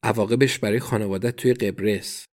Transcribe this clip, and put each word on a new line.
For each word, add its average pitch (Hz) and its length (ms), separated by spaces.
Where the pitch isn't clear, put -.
عواقبش 117 560
برای 110 200
خانواده‌ت 107 580
توی 123 180
قبرس. 101 680